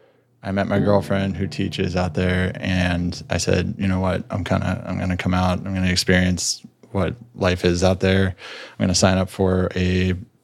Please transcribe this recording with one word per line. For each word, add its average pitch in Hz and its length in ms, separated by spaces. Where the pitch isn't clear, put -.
I 98 60
met 98 160
my 98 100
girlfriend 98 600
who 98 80
teaches 92 500
out 90 160
there, 92 440
and 90 760
I 87 80
said, 90 400
"You 98 100
know 92 120
what? 92 280
I'm 95 160
kinda, 92 420
I'm 92 120
gonna 92 180
come 92 160
out. 90 280
I'm 95 120
gonna 92 160
experience 90 720
what 95 220
life 90 300
is 87 180
out 92 180
there. 95 360
I'm 107 40
gonna 92 120
sign 95 220
up 92 140
for 92 440
a 92 380